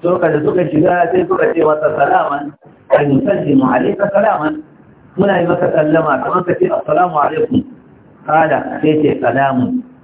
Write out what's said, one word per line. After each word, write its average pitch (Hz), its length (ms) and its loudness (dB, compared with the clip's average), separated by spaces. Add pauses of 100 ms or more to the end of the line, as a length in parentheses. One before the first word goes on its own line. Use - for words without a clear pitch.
So 170 180 0
kada 151 240 0
suka 175 240 0
shiga 175 420 2
sai 180 160 2
suka 165 240 0
ce 160 140 0
masa, 151 320 0
"Salaman, 147 560 0 (420)
ay 147 140 2
nusallimu 143 560 2
alayka 190 480 0
salaman." 170 480 0 (560)
Muna 190 240 2
yi 170 80 0
maka - 240 0
sallama, 156 500 0
kamar 180 220 -2
ka 175 100 -4
ce, 175 140 -2
"Assalamu 160 480 -2
alaikum." 151 480 -2 (640)
Kala 156 500 0
sai 156 220 2
ce, 147 180 2
"Salamun." 131 640 -2 (220)